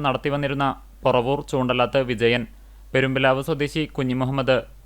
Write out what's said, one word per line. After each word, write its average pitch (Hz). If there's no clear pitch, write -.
നടത്തി 131
വന്നിരുന്ന 139
പൊറവൂർ 127
ചൂണ്ടലാത്ത് 123
വിജയൻ, 117
പെരുമ്പിലാവ് 131
സ്വദേശി 147
കുഞ്ഞിമുഹമ്മദ്, 131